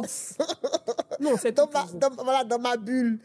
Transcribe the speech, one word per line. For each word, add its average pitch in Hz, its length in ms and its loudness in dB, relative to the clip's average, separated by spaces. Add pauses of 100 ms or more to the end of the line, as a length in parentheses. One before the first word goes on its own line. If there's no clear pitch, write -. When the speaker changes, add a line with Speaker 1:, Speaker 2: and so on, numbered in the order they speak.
Speaker 1:
off. - 340 -10 (400)
Speaker 2:
<laughs> - 440 -6
Speaker 1:
Non, 285 100 4 (100)
c'est 233 120 0
Speaker 2:
dans 285 120 6
Speaker 1:
tout 294 80 -10
Speaker 2:
ma, 285 100 2
Speaker 1:
pour 175 100 -8
vous. 175 60 -10
Speaker 2:
dans, 262 240 0
voilà, 262 200 2
dans 233 160 0
ma 247 180 0
bulle. 233 480 0